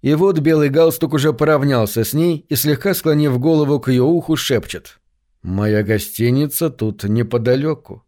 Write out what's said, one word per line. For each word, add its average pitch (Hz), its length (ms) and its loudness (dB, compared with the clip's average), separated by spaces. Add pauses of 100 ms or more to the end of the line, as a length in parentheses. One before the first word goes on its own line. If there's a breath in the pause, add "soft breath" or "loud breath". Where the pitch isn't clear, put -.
И 143 140 0
вот 175 240 2
белый 151 300 2
галстук 160 440 2
уже 147 200 0
поравнялся 135 680 0
с - 100 -6
ней 160 360 -2
и, 147 60 -2
слегка 151 400 0
склонив 147 440 0
голову 147 400 2
к 123 120 -6
её 123 140 4
уху, 160 300 0
шепчет: - 640 -6 (440)
"Моя 104 400 0
гостиница 123 880 -2
тут 110 320 -6
неподалёку". 117 1040 -2